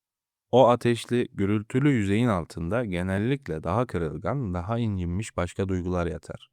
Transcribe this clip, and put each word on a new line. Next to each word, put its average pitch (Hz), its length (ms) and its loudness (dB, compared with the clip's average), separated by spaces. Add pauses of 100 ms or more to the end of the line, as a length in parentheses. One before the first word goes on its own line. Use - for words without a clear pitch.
(520)
O 120 160 10
ateşli, 120 640 2
gürültülü 107 600 0
yüzeyin 110 360 2
altında 90 580 -2
genellikle 95 800 -2
daha 107 240 0
kırılgan, 90 680 -4
daha 90 260 -4
incinmiş 98 580 -4
başka 90 300 -2
duygular 90 380 -2
yatar. - 480 -10